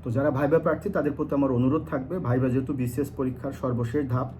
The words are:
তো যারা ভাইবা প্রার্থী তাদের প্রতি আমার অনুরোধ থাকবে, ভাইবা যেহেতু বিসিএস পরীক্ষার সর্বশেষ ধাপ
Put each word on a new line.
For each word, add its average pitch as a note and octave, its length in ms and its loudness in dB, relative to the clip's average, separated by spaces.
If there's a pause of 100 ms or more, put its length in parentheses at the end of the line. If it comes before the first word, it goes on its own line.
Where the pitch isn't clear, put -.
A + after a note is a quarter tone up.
তো - 120 -6
যারা C#3+ 220 4
ভাইবা D3 280 4
প্রার্থী D#3 220 0 (100)
তাদের D3 200 0
প্রতি D3+ 220 -2
আমার C3+ 200 4
অনুরোধ C3 320 4
থাকবে, B2+ 240 -4 (120)
ভাইবা B2+ 260 2
যেহেতু C3 180 0 (100)
বিসিএস B2+ 280 -2 (100)
পরীক্ষার C3+ 420 -4
সর্বশেষ B2 420 0 (100)
ধাপ B2+ 140 0 (120)